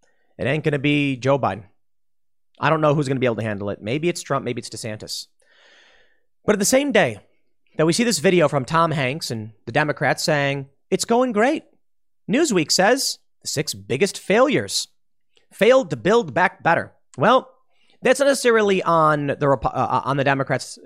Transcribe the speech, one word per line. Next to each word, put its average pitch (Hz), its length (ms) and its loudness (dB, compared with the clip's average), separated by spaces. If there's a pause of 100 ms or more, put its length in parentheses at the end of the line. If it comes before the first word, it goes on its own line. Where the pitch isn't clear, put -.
(360)
It - 120 -4
ain't 151 160 -2
gonna 143 160 0
be 143 360 0
Joe 131 220 0
Biden. 104 280 -4 (920)
I 135 120 0
don't 156 100 0
know 151 140 4
who's 151 120 -2
gonna 135 140 -4
be 127 60 0
able 117 100 0
to 107 60 -6
handle 101 280 -6
it. 98 100 -8
Maybe 151 280 -4
it's 175 140 -6
Trump, 135 220 -4
maybe 120 140 -6
it's - 120 -14
DeSantis. - 580 -12 (1160)
But 214 100 2
at 202 40 -4
the 196 60 -2
same 277 260 0
day 160 300 0 (560)
that 156 100 2
we 170 60 2
see 233 120 2
this 226 140 0
video 165 300 4
from 135 160 -2
Tom 160 260 2
Hanks 143 400 -4
and 110 220 -8 (140)
the 120 60 -12
Democrats 143 500 -2
saying, 139 460 -2 (220)
"It's 185 140 -2
going 247 280 0
great." 233 320 0 (680)
Newsweek 226 400 2
says, 240 480 2 (240)
"The - 60 -10
six - 260 -6
biggest 117 440 -4
failures. 196 680 0 (640)
Failed 240 380 4
to 147 60 -4
build 175 360 0
back 185 300 -2
better." 165 300 0 (260)
Well, 240 320 2 (520)
that's 254 180 2
not 277 60 2
necessarily 220 560 2
on 156 460 2
the 143 180 -2
Repu-, 139 280 0
uh, 123 300 -2
on 135 120 -2
the 139 80 -2
Democrats, 135 600 -4